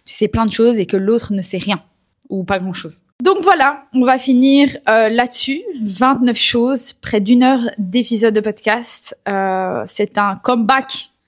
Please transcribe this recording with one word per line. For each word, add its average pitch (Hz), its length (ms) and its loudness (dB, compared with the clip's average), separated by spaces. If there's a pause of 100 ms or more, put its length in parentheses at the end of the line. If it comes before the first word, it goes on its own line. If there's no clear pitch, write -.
tu - 80 -10
sais 214 160 0
plein 226 160 0
de 202 60 -2
choses 226 280 2
et 180 60 -2
que 196 100 -2
l'autre 214 380 0
ne 196 80 -2
sait 185 160 -8
rien 185 240 -6 (480)
ou 190 160 -6
pas 196 120 -2
grand-chose. 180 460 -10 (180)
Donc 370 200 2
voilà, 294 520 2
on 254 100 2
va 254 140 4
finir, 269 520 4 (180)
euh, 220 220 4
là-dessus. 247 520 -2 (220)
Vingt-neuf 240 540 0
choses, 240 560 0
près - 260 -4
d'une 247 240 4
heure 254 340 2
d'épisode 220 560 0
de 214 80 2
podcast. 214 760 -6 (100)
Euh, 190 600 -2
c'est - 300 -4
un 202 200 -2
comeback 254 720 -2 (160)